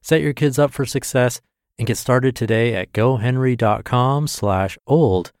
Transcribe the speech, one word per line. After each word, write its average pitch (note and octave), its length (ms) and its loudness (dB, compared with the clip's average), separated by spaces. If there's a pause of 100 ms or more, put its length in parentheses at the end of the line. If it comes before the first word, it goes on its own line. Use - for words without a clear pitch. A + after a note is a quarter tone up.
Set D#3 180 0
your D3 140 -2
kids C#3+ 240 0
up C#3+ 120 2
for C#3 140 -4
success B2 560 -2 (380)
and A#2 80 -2
get A2+ 100 -2
started B2+ 400 0
today A2+ 380 0
at F#2 180 -6
gohenry B2+ 640 0
dot A2 280 0
com C3+ 420 0
slash F#2+ 500 -2 (100)
old. A2+ 540 2